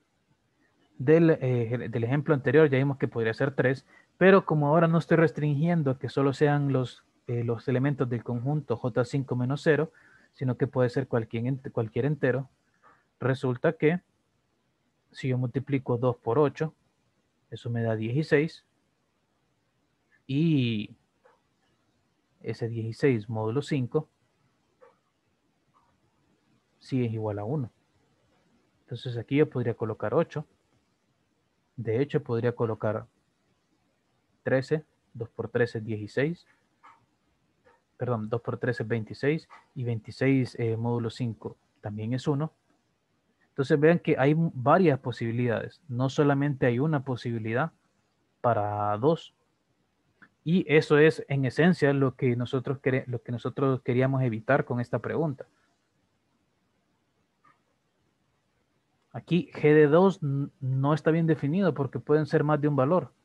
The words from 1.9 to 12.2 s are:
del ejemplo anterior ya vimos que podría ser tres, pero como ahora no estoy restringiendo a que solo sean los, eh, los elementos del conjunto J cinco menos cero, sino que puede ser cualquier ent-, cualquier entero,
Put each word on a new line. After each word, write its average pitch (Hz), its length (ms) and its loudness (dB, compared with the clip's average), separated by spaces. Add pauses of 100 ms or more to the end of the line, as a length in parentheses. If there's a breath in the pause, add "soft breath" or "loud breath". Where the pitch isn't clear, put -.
del 113 140 -4
ejemplo 139 300 0
anterior 139 360 4
ya 131 80 2
vimos 135 200 0
que 135 100 -2
podría 113 260 -2
ser 139 220 -2
tres, 131 280 0 (320 soft breath)
pero 190 300 6
como 147 220 2
ahora 165 180 4
no 165 120 4
estoy 165 180 2
restringiendo 151 760 2
a 131 80 -2
que 123 100 -8
solo 139 240 0
sean 143 400 2
los, 131 300 -2 (240)
eh, 120 160 -4
los 117 240 -4
elementos 135 420 0
del 120 140 -4
conjunto 123 540 -4
J 127 280 -2
cinco 135 300 -4
menos 123 260 -4
cero, 151 300 0 (440 soft breath)
sino 127 220 -4
que 131 120 -2
puede 127 200 0
ser 139 200 -4
cualquier 117 380 -4
ent-, 131 260 -6
cualquier 117 320 -4
entero, 135 440 -2 (680 soft breath)